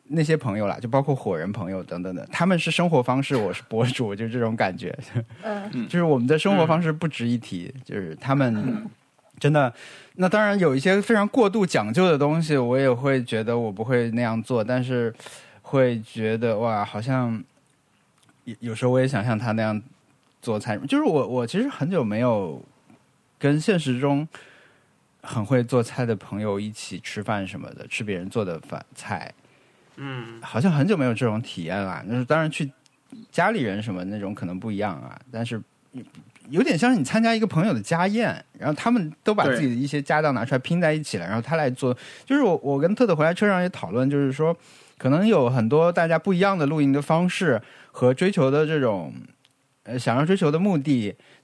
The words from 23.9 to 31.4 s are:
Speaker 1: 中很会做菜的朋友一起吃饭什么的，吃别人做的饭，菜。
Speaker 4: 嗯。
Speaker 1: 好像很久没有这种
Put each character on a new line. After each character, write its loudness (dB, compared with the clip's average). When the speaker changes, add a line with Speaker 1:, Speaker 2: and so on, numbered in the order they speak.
Speaker 1:
中 0
很 -6
会 2
做 0
菜 -4
的 0
朋 -10
友 -2
一 -6
起 -14
吃 -10
饭 -4
什 -12
么 -12
的， -16
吃 -8
别 -4
人 -8
做 -2
的 -6
饭， -12
菜。 -10
Speaker 4:
嗯。 -12
Speaker 1:
好 -4
像 4
很 4
久 2
没 0
有 2
这 -2
种 0